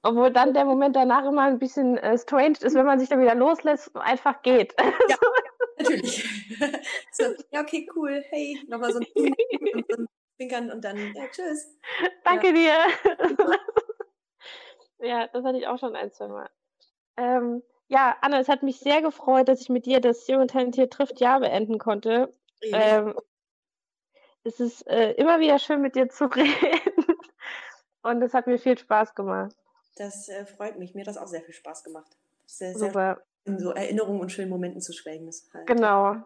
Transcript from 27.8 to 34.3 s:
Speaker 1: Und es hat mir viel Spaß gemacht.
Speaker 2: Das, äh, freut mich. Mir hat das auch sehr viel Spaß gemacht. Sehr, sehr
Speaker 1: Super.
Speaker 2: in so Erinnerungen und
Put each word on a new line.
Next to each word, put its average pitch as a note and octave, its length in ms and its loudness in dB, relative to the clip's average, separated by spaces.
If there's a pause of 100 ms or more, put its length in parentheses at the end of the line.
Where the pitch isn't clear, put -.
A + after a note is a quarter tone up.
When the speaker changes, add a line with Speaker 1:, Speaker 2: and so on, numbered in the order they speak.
Speaker 1:
Und A#3+ 200 -2
es B3 120 -2
hat B3 120 0
mir B3 120 0
viel B3 200 2
Spaß G#3+ 360 0
gemacht. G3 400 -6 (420)
Speaker 2:
Das, G3+ 320 -14
äh, G3+ 180 -14
freut G#3 320 -12
mich. F3+ 160 -16
Mir G3+ 80 -12
hat G3+ 60 -12
das G#3 100 -14
auch E3+ 80 -14
sehr E3 160 -12
viel E3 120 -20
Spaß - 300 -20
gemacht. D#3+ 320 -20 (300)
Sehr, F#3 280 -14
sehr G#3+ 140 -4
Speaker 1:
Super. F#3+ 340 -2 (220)
Speaker 2:
in G3 140 -6
so F3+ 120 -6
Erinnerungen G3+ 500 -4
und F#3 120 -8